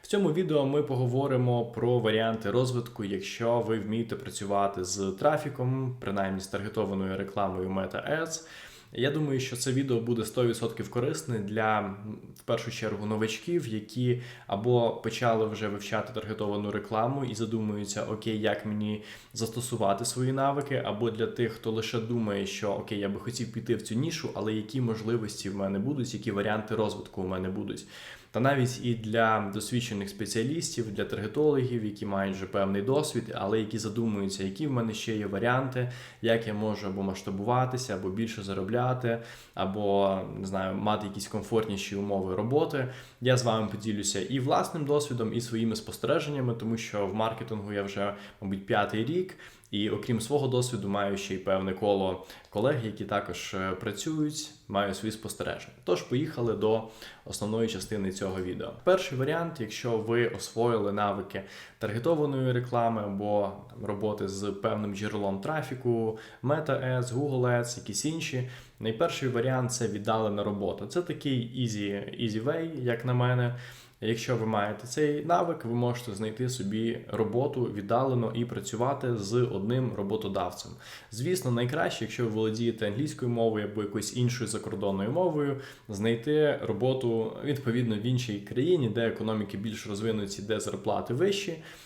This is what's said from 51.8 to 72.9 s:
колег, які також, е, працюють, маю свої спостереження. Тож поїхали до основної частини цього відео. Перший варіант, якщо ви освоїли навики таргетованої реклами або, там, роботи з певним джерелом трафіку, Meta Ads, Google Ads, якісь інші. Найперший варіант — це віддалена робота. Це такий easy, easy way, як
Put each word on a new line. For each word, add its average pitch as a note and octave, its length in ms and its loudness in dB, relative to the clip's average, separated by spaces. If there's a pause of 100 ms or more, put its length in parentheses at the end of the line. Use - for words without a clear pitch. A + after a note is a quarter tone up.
колег, G#2 260 2 (100)
які G#2 200 -6
також, G2+ 480 -2
е, F#2+ 180 0
працюють, D3+ 800 -2 (160)
маю G2+ 260 2
свої A2 180 -2
спостереження. - 600 -6 (100)
Тож - 180 2
поїхали B2+ 520 0
до A2 300 4 (420)
основної A2 420 0
частини F#2+ 440 -2
цього F#2+ 300 -2
відео. F#2 300 -4 (120)
Перший F#3 340 4
варіант, D#3+ 420 0
якщо A2+ 380 -2
ви A#2 300 4
освоїли A2 640 2
навики G2+ 500 0 (380)
таргетованої C3 720 2
реклами A#2+ 500 2
або, G2+ 500 2 (180)
там, A2 160 -10
роботи G2+ 420 0
з G2 240 -2
певним G#2 440 -2
джерелом G2+ 460 -2
трафіку, A#2+ 760 0 (240)
Meta B2+ 560 2
Ads, A#2+ 140 -2
Google C3 280 0
Ads, A#2+ 360 2
якісь - 280 -4
інші. D#3 440 -2 (300)
Найперший A2+ 500 0
варіант — A#2+ 440 2
це A2+ 140 0
віддалена G#2 560 2
робота. G2+ 440 -2
Це F3 140 0
такий C3 640 -2
easy, G2+ 600 -2
easy A2 180 0
way, D#3+ 400 -2
як A#2+ 220 0